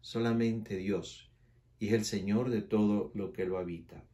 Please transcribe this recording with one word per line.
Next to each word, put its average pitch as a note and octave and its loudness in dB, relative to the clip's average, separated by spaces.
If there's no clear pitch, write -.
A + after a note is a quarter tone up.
solamente A#2 0
Dios, F#2 -4
y G#2+ -2
es G#2+ 4
el A2 4
Señor G#2+ 0
de A2 0
todo G#2 2
lo F#2+ -4
que F#2+ -2
lo F#2 -2
habita. E2+ -8